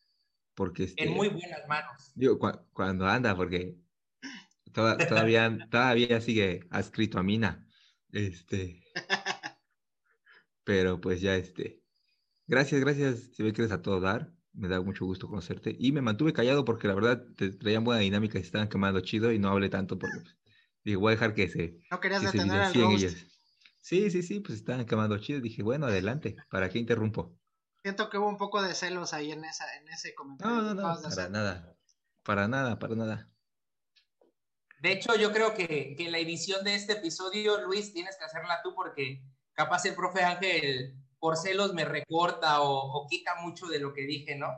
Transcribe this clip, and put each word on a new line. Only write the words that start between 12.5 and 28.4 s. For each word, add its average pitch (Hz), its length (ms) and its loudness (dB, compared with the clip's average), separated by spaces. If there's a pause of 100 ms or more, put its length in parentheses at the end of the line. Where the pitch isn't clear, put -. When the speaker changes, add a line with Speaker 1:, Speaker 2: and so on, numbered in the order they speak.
Speaker 1:
gracias, 139 380 2 (160)
se - 80 -4
ve 107 100 2
que 117 80 -2
eres 110 100 2
a 90 100 -2
todo 98 180 0
dar, 101 340 -2 (200)
me 95 140 -6
da 92 140 0
mucho 95 240 -4
gusto 95 220 -4
conocerte, 107 500 -6
y 127 140 2
me 147 100 0
mantuve 127 320 2
callado 127 320 4
porque 113 220 0
la 98 80 2
verdad 113 280 2 (120)
te 98 160 0
traían 107 320 0
buena 117 180 4
dinámica 101 380 2
y - 20 -4
se 85 60 -8
estaban 107 220 -2
quemando 98 320 2
chido 110 300 2
y 110 80 2
no 98 100 2
hablé 98 200 2
tanto 95 300 -2
porque, - 220 -6
pues, - 160 -20 (460)
digo, 101 180 0
voy 107 100 6
a 110 40 6
dejar 110 180 2
que 101 160 2
se, - 300 -4 (120)
Speaker 3:
No 180 80 -6
querías 196 220 0
Speaker 1:
que - 80 2
se 110 80 0
Speaker 3:
detener 95 240 4
al 180 140 2
Speaker 1:
evidencien 120 100 8
Speaker 3:
roast. 101 180 6
Speaker 1:
ellos. - 300 -4 (460)
Sí, 190 320 2
sí, 180 120 0
sí, 202 180 -4
pues 120 180 -8
estaban 123 260 -4
quemando 107 340 2
chido, 143 220 -4
dije, 110 220 -6
bueno, 135 220 0
adelante, 107 500 0 (140)
¿para 92 200 0
qué 117 100 -2
interrumpo? 113 580 -2 (460)
Speaker 3:
Siento 196 260 -4
que 202 80 -4
hubo 208 100 2
un 202 100 -2
poco 196 240 -2